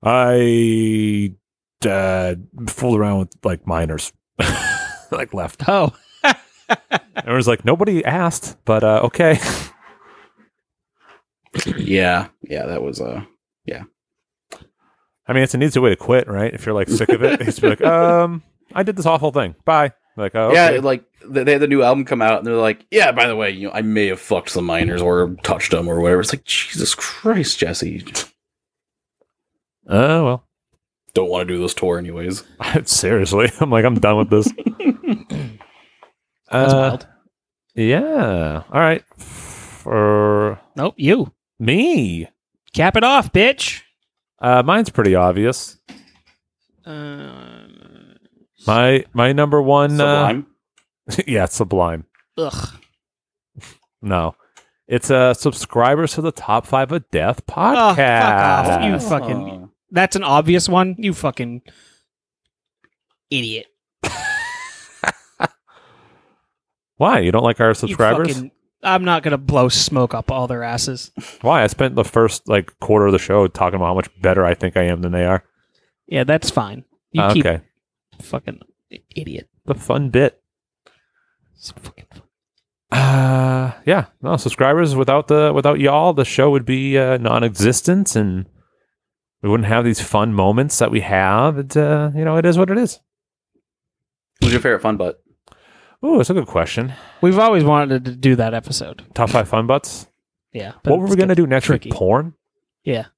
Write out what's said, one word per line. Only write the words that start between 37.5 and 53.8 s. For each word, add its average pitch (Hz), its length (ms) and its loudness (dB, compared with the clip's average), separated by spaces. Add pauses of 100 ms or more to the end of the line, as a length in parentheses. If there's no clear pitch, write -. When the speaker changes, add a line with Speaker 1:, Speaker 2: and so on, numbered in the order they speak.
Speaker 1:
yeah. 113 880 0 (100)
All 147 80 0
right. 165 220 2 (160)
For 104 1400 -2 (180)
Speaker 2:
Nope, 147 200 -4
you. 175 360 0 (260)
Speaker 1:
me. 127 720 0 (460)
Speaker 2:
Cap 180 220 2
it 220 80 2
off, 262 280 2
bitch. 240 500 0 (560)
Speaker 1:
Uh, 123 240 2
mine's 196 280 2
pretty 101 240 2
obvious. 92 640 0 (1080)
Speaker 2:
Um, 127 1300 -18 (500)
Speaker 1:
My, 123 460 4
my 120 200 2
number 147 300 2
one, 143 380 4
uh, 143 280 4
Speaker 3:
Sublime? 127 180 -2 (380)
Speaker 1:
<laughs> - 420 -8
yeah, 110 180 0
it's 87 120 -4
Sublime. 87 480 0 (340)
Speaker 2:
Ugh. - 300 -6 (1300)